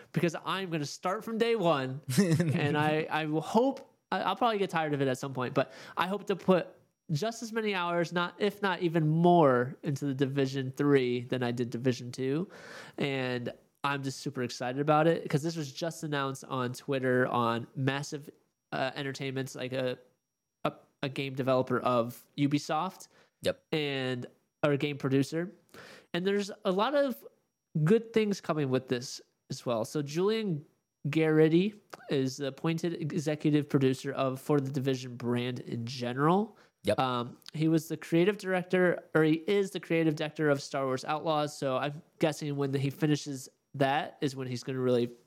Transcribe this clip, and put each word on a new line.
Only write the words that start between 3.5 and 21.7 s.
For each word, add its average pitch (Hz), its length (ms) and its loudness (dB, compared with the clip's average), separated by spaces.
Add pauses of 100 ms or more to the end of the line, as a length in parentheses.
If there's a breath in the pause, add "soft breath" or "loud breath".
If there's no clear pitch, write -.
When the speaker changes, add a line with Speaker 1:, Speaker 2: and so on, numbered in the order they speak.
Speaker 1:
I, 190 80 0
I'll 190 160 -2
probably 226 220 0
get 185 120 -2
tired 156 240 0
of 139 80 0
it 135 60 2
at 127 100 0
some 139 160 -8
point, 127 200 -4
but - 180 0 (240 loud breath)
I 170 100 0
hope 196 220 -6
to 196 80 0
put 175 320 2 (440)
just 156 300 -4
as 220 100 -10
many 220 220 -2
hours, 175 380 0
not, 175 260 -2
if 202 240 -2
not 185 200 0
even 165 260 2
more, 156 760 6
into 147 240 -2
The 135 80 -2
Division 135 600 -2
three 127 480 4
than 127 180 -4
I 123 100 0
did 123 180 -4
Division 120 420 -2
two. 139 360 -2 (500 loud breath)
And 127 540 -2 (300)
I'm 139 200 -2
just 135 180 -6
super 131 220 -6
excited 127 380 -4
about 151 260 4
it - 220 2
'cause 143 140 0
this 165 140 -4
was 143 160 -6
just 165 300 -8
announced 139 460 -4
on 127 260 -2
Twitter 127 540 0
on 117 380 0 (100)
Massive, 139 520 -4 (440)
uh, 135 240 -2
Entertainment's, 135 580 -6
like, 127 180 -8
a, 127 260 -2 (640)
a, 147 80 -2 (300)
a 143 60 -2
game 135 260 -6
developer 127 460 2